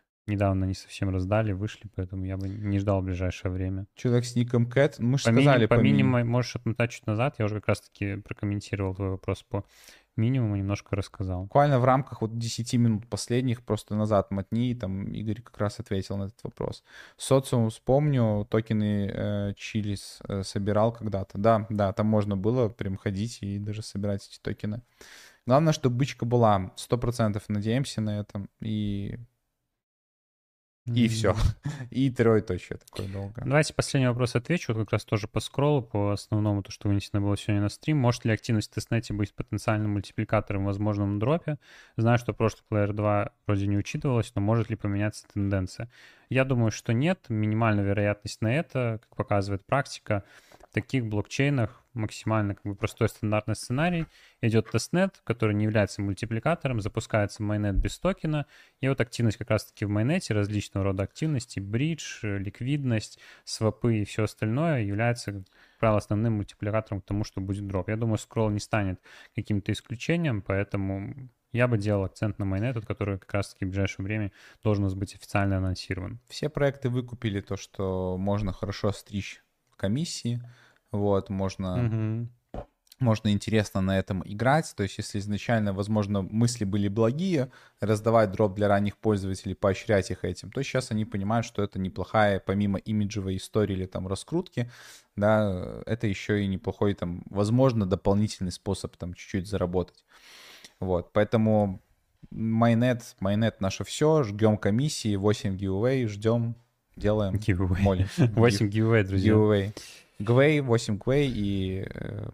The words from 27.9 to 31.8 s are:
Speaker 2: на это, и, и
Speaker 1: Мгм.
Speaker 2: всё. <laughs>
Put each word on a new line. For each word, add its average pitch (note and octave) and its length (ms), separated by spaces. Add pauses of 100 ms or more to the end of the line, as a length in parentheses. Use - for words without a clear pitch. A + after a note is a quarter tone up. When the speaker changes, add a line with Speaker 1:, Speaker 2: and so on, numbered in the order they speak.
Speaker 2:
на G#2 180
это, G2+ 260 (140)
и, G#2 580 (1800)
и A#2 120
Speaker 1:
Мгм. - 20
Speaker 2:
всё. A2 260
<laughs> - 560